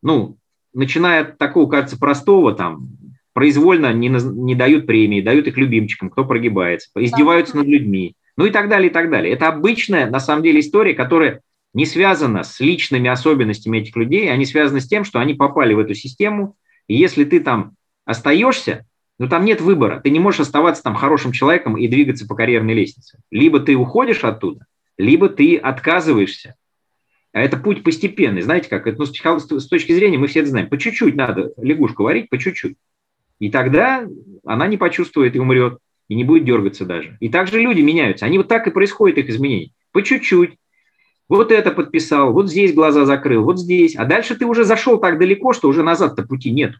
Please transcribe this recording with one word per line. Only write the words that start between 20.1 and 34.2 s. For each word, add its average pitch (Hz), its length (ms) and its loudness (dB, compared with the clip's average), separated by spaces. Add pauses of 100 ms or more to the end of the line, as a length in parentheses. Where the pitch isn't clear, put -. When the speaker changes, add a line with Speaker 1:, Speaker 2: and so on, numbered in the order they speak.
Speaker 1:
не 151 80 2
можешь 180 220 0
оставаться 151 420 0
там 113 120 -4
хорошим 139 360 -2
человеком 135 460 0
и 120 100 -2
двигаться 131 400 0
по 107 80 -10
карьерной 113 400 -2
лестнице. - 460 -6 (100)
Либо 143 300 4
ты 139 160 2
уходишь 208 480 0
оттуда, 110 420 -6 (320)
либо 156 300 4
ты 165 300 2
отказываешься. 135 1000 -2 (760)
А 107 80 -4
это 135 160 0
путь 196 280 -4
постепенный. 151 580 -2
Знаете 160 260 -2
как? - 180 -4
Это, 117 120 -4
ну, 147 60 -4
с 135 60 -8
психо-, 160 280 -2
с, - 80 -10
с 131 220 -6
точки 170 240 -2
зрения, 185 260 2
мы 139 80 0
все 151 140 0
это 143 80 -2
знаем, 113 200 -2
по 139 100 -4
чуть-чуть 220 360 0
надо 110 440 -4
лягушку 127 440 -2
варить, 185 280 -2
по 131 80 -4
чуть-чуть. - 380 -8 (600)
И 104 120 -6
тогда 180 560 0 (380)